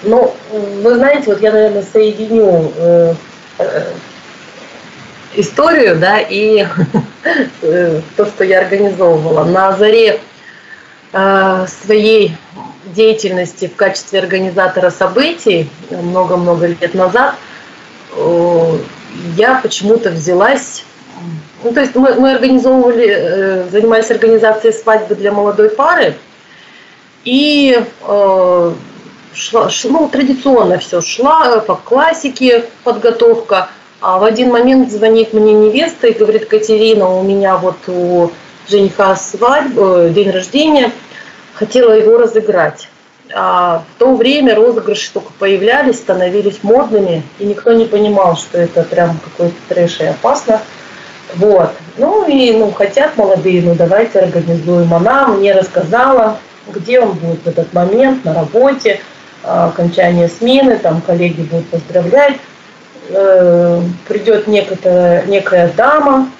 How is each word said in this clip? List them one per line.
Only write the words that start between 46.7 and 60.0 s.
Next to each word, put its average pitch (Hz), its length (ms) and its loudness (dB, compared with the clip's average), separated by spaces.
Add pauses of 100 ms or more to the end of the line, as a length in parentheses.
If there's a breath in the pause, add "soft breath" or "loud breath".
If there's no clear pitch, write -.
и 202 60 -6
никто 208 280 0
не 226 120 4
понимал, 208 520 0
что - 220 -8
это 170 240 0
прям 170 400 -2
какой-то 175 320 -6 (140)
трэш 170 320 -2
и 156 40 -2
опасно. 226 560 -2 (720 loud breath)
Вот. 190 360 2 (260)
Ну 349 300 0
и, 262 280 2
ну, 214 160 0
хотят 240 460 -2
молодые, 185 460 2
ну, 170 120 2
давайте 196 440 2
организуем. 170 760 0
Она 254 340 2
мне 202 260 2
рассказала, 214 840 0 (300)
где 208 320 -2
он 214 140 0
будет 165 300 -6
в - 40 -4
этот - 260 -4
момент, 226 500 0
на 160 100 -4
работе, 214 640 0 (440)
а, 170 240 0
окончание 175 640 0